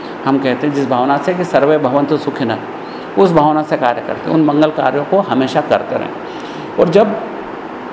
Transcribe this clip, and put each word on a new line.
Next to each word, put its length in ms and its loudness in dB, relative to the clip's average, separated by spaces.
हम 120 2
कहते 300 0
हैं 60 -2
जिस 160 0
भावना 280 2
से 160 -2
कि 100 -2
सर्वे 340 4
भवन्तु 400 2
सुखिनः, 400 -2
उस 140 6
भावना 320 4
से 140 -2
कार्य 300 0
करते 220 -6
हैं, 80 2
उन 80 4
मंगल 260 4
कार्यों 340 0
को 140 2
हमेशा 420 0
करते 340 0
रहें। 140 -4
और 100 4
जब 260 4